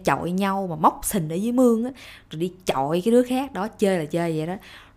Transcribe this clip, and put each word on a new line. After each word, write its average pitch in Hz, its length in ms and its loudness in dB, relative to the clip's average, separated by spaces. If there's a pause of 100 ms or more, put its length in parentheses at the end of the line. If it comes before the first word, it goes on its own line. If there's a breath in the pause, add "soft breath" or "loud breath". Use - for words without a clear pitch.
chọi 147 260 0
nhau 196 360 -2
mà 165 100 -6
móc 175 260 2
sình 160 260 -2
ở 160 60 -6
dưới 214 180 -2
mương 240 320 4
á, 247 60 -6 (400 loud breath)
rồi 156 100 -8
đi 180 120 -4 (140)
chọi 156 380 0
cái 226 80 2
đứa 247 100 8
khác 254 300 -4
đó, 196 160 -4
chơi 196 300 0
là 156 60 -2
chơi 165 320 -2
vậy 156 100 -4
đó. 175 80 -6 (420 loud breath)